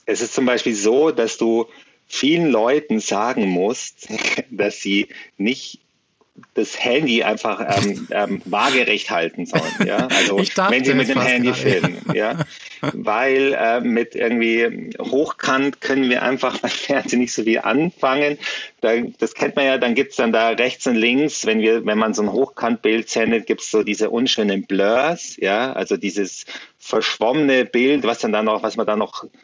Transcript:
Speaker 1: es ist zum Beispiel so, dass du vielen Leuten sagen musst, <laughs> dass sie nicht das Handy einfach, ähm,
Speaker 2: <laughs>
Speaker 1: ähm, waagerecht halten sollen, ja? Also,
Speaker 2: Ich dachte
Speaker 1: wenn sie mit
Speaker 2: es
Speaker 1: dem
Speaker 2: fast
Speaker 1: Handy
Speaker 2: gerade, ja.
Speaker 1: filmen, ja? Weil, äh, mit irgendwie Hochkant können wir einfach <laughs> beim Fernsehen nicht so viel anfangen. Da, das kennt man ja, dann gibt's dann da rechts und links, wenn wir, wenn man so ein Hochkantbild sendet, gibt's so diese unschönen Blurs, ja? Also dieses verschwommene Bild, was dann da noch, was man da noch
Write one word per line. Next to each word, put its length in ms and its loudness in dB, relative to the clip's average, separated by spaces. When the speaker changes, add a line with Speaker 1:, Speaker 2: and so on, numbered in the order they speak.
Speaker 1:
es 140 0
ist 140 -6
zum 120 0
Beispiel 280 0
so, 360 4
dass 280 -2
du 280 2
vielen 440 2
Leuten 500 2
sagen 480 0
musst, 600 -2
<laughs> 200 -6
dass 300 -4
sie 280 0
nicht 440 -4
das 280 -4
Handy 420 2
einfach, 360 -2
ähm, 300 -2
Speaker 2:
<laughs> 20 -6
Speaker 1:
ähm, 340 -2
waagerecht 680 0
halten 360 -2
sollen, 280 -2
ja? 240 0
Also, 300 2
Speaker 2:
Ich 160 0
dachte 180 2
Speaker 1:
wenn 120 0
sie 100 4
mit 80 4
Speaker 2:
es 60 -2
Speaker 1:
dem 100 2
Speaker 2:
fast 140 2
Speaker 1:
Handy 160 2
Speaker 2:
gerade, 200 0
ja. 120 2
Speaker 1:
filmen, 220 -2
ja? 260 0
Weil, 680 0
äh, 220 2
mit 340 0
irgendwie 760 0
Hochkant 800 0
können 280 0
wir 140 0
einfach 360 -2
<laughs> 20 -14
beim 100 -2
Fernsehen 500 -2
nicht 120 -2
so 100 -4
viel 160 2
anfangen. 800 0
Da, 120 2
das 160 -2
kennt 220 -2
man 80 2
ja, 140 2
dann 180 2
gibt's 200 0
dann 160 2
da 180 4
rechts 360 0
und 80 2
links, 500 2
wenn 160 2
wir, 240 4
wenn 140 0
man 160 0
so 80 -2
ein 100 -2
Hochkantbild 760 0
sendet, 380 0
gibt's 260 -4
so 100 4
diese 280 -2
unschönen 540 0
Blurs, 720 0
ja? 340 0
Also 240 -2
dieses 480 -4
verschwommene 840 2
Bild, 400 2
was 160 0
dann 120 -2
da 120 2
noch, 180 0
was 140 -4
man 100 -2
da 80 0
noch 300 -4